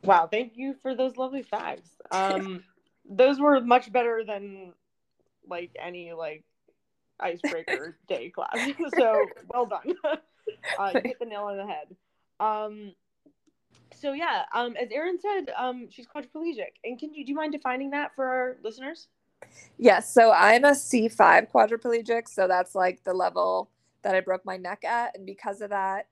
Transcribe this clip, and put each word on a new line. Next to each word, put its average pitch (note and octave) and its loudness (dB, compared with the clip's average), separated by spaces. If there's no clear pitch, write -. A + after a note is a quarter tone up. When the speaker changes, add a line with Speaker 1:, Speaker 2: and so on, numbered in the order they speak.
Speaker 1:
Wow, F3 6
thank A3+ -2
you C4+ -6
for C4 -4
those B3+ -2
lovely C4 -6
facts. - -8
Speaker 2:
<laughs> - -
Speaker 1:
Um, F#3+ -2
those C4 4
were C#4+ 6
much A#3+ 2
better A#3 -2
than, G3 -12
like, F3 -10
any, F3 -14
like, D#3 -10
icebreaker - -6
Speaker 2:
<laughs> - -20
Speaker 1:
day D#3+ -6
class. - -6
<laughs> E4 -4
So, A3+ 4
well A#3+ -2
done. G#3+ -6
<laughs> D#4 -2
Uh, G3 -2
you - 0
hit B3+ -8
the A#3+ -8
nail G#3 -10
on G3+ -8
the G3 -10
head. D#3+ -14
Um, G#3+ -4
so C#4 -6
yeah, C#4 -2
um, A#3+ -4
as A#3 -4
Erin E4+ -4
said, F#4+ -4
um, B3 -6
she's A#3+ -20
quadriplegic. D4 -10
And A#3+ -8
can D#4 -12
you, D4 -14
do B3 -10
you C#4 -4
mind D#4 -4
defining C4+ -6
that C#4+ -6
for C4+ -4
our B3+ -4
listeners? C4 -12
Speaker 2:
Yes, - 6
so A3+ 10
I'm G#3 8
a C#4+ 8
C A#3 0
five F#3 6
quadriplegic, A#3 0
so F#3+ 0
that's, F3+ 0
like, F#3 0
the F#3 -4
level F#3 -2
that G3 -2
I F#3 2
broke F#3 -4
my F#3+ -8
neck F#3 -10
at, A#3+ -4
and G3 -16
because G3+ -10
of G3+ -10
that G3 -4